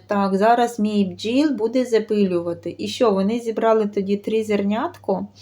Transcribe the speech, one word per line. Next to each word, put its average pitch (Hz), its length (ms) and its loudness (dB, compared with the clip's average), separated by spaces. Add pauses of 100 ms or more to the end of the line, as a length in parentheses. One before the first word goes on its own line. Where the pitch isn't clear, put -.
«Так, 196 300 0
зараз 233 420 2
мій 208 260 2
бджіл 247 460 0
буде 233 340 0
запилювати». 190 920 0
І 208 100 -8
що, 220 240 2
вони 196 280 0
зібрали 220 460 2
тоді 202 320 -2
три 214 260 -2
зернятко 208 840 -2 (140)